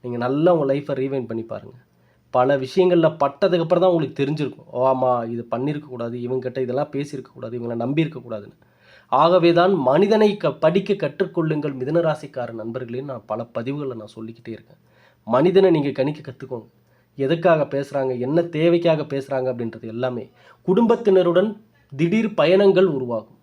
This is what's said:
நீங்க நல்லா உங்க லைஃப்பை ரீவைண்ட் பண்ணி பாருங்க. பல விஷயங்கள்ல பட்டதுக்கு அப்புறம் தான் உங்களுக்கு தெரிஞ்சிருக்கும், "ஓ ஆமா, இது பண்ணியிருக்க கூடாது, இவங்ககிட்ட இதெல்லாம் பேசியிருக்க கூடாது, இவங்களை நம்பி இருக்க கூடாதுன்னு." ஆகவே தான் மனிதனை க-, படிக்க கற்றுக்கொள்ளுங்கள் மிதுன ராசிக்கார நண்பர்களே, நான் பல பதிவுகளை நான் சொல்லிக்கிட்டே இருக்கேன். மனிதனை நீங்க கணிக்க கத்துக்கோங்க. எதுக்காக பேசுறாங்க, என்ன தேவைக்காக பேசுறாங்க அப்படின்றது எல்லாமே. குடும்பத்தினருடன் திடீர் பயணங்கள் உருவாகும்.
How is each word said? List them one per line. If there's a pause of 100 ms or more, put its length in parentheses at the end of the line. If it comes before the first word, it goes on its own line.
நீங்க
நல்லா
உங்க
லைஃப்பை
ரீவைண்ட்
பண்ணி
பாருங்க. (560)
பல
விஷயங்கள்ல
பட்டதுக்கு
அப்புறம்
தான்
உங்களுக்கு
தெரிஞ்சிருக்கும்,
"ஓ
ஆமா,
இது
பண்ணியிருக்க
கூடாது,
இவங்ககிட்ட
இதெல்லாம்
பேசியிருக்க
கூடாது,
இவங்களை
நம்பி
இருக்க
கூடாதுன்னு." (520)
ஆகவே
தான்
மனிதனை
க-,
படிக்க
கற்றுக்கொள்ளுங்கள்
மிதுன
ராசிக்கார
நண்பர்களே,
நான்
பல
பதிவுகளை
நான்
சொல்லிக்கிட்டே
இருக்கேன். (460)
மனிதனை
நீங்க
கணிக்க
கத்துக்கோங்க. (500)
எதுக்காக
பேசுறாங்க,
என்ன
தேவைக்காக
பேசுறாங்க
அப்படின்றது
எல்லாமே. (320)
குடும்பத்தினருடன் (360)
திடீர்
பயணங்கள்
உருவாகும்.